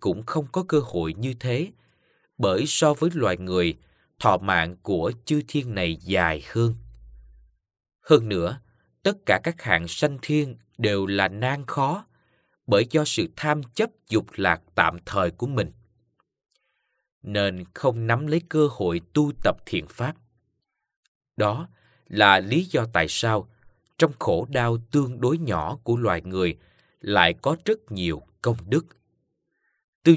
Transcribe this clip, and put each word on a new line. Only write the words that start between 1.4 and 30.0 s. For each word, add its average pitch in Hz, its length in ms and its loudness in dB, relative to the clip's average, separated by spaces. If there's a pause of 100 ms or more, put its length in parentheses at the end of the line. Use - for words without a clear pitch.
thế, 127 300 -4 (680)
bởi 101 280 2
so 147 280 2
với 165 200 0
loài 104 220 0
người, 90 420 0 (400)
thọ 95 200 4
mạng 90 440 0
của 92 300 0 (120)
chư 147 240 0
thiên 123 260 -4
này 87 220 -2
dài 85 520 0
hơn. 117 260 0 (1300)
Hơn 120 280 4
nữa, 90 320 -2 (420)
tất 196 100 2 (140)
cả 92 160 4
các 165 200 -6
hạng 85 260 0
sanh 139 340 -2
thiên 147 340 -2 (220)
đều 101 280 0
là 98 220 0
nan 127 380 -4
khó, 147 380 -2 (640)
bởi 110 240 2
do 156 140 2
sự 95 320 -4
tham 151 260 -2
chấp 214 280 -4 (180)
dục 107 180 0 (100)
lạc 90 260 0 (120)
tạm 82 320 2
thời 90 240 0
của 120 160 -8
mình, 127 260 -4 (1500)
nên 101 420 -2 (100)
không 117 320 -2
nắm 120 200 0
lấy 156 220 0
cơ 151 220 2
hội 87 300 -2 (120)
tu 147 200 2 (120)
tập 104 120 2 (100)
thiện - 220 -4
pháp. 131 280 -6 (1200)
Đó 104 320 -2 (400)
là 98 320 6
lý 123 240 0
do 127 280 -2
tại 82 160 2
sao, 110 400 -2 (500)
trong 156 200 2
khổ 90 320 0
đau 117 280 0
tương 123 420 -2
đối 135 180 0
nhỏ 101 460 -4
của 120 120 0
loài 98 260 0
người, 92 340 -2 (440)
lại 90 420 4
có 151 220 0
rất 220 280 -4
nhiều 87 300 -4 (200)
công 117 140 0 (140)
đức. 151 160 0 (1160)